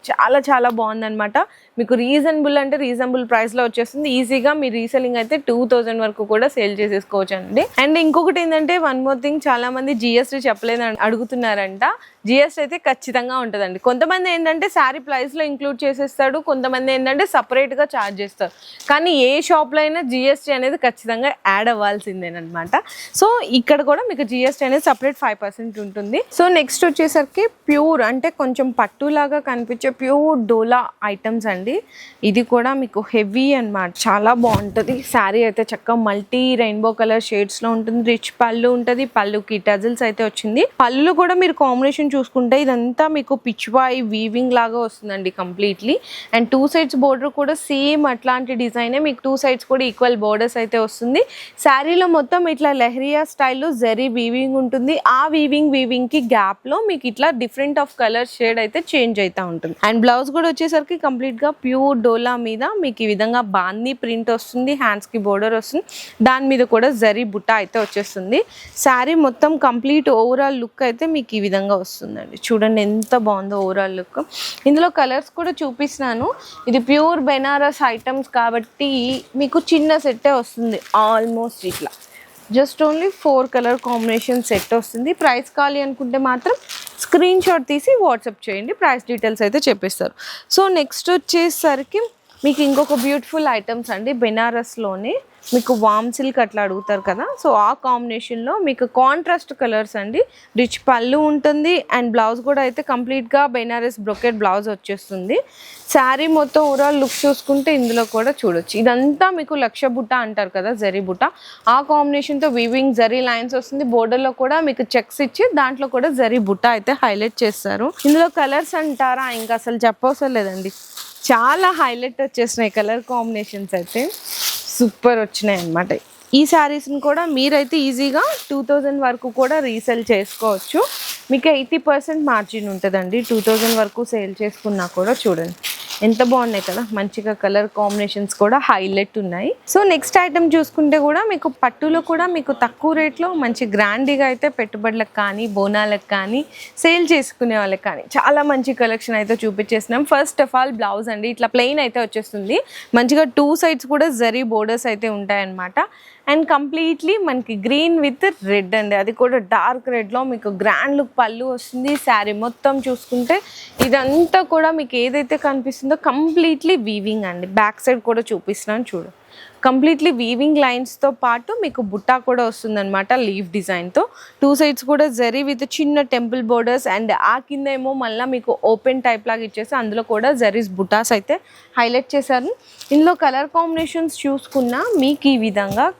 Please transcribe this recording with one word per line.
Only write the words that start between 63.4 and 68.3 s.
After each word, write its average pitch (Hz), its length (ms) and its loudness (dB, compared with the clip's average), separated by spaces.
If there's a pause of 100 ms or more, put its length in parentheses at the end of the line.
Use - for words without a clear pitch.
బాందీ 202 380 -2 (100)
ప్రింట్ 226 320 -4
వస్తుంది, 254 380 -4 (100)
హ్యాండ్స్‌కి 208 360 -2 (100)
బోర్డర్ 208 300 0
వస్తుంది, 277 240 -6 (440)
దాని 262 240 2
మీద 247 120 4 (120)
కూడా 233 140 4 (160)
జరీ 214 180 2 (100)
బుట్ట 208 160 -6 (120)
అయితే 190 240 -4
వచ్చేస్తుంది. 202 560 -2 (420)